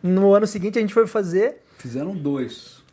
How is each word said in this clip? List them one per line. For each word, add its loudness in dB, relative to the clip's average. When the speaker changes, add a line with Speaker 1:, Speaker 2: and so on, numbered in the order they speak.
Speaker 1:
No 4
ano 4
seguinte -4
a 0
gente -2
foi 4
fazer -2
Speaker 2:
Fizeram -8
dois. -8